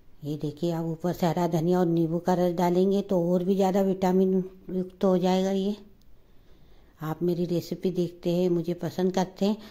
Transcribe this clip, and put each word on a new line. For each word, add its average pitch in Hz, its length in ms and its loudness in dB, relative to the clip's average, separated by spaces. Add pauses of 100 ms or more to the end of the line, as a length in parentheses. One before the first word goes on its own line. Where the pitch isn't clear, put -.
(240)
ये 151 120 -6
देखिए, 151 340 -4
आप 165 140 -4
ऊपर 165 280 -4
से 175 140 -2
हरा 170 220 0
धनिया 175 320 2
और 180 60 2
नींबू 165 320 2
का 185 160 0
रस 180 200 0
डालेंगे 185 480 2
तो 180 300 0
और 180 120 2
भी 196 100 2
ज़्यादा 190 280 2
विटामिन 190 600 2 (260)
युक्त 185 340 -4
हो 185 140 4
जाएगा 185 320 2
ये। 196 260 -2 (1300)
आप 156 200 -6
मेरी 175 220 0
रेसिपी 175 460 -2
देखते 175 400 -2
हैं, 180 180 2
मुझे 170 260 0
पसंद 180 380 -2
करते 185 340 -2
हैं, 214 100 0 (140)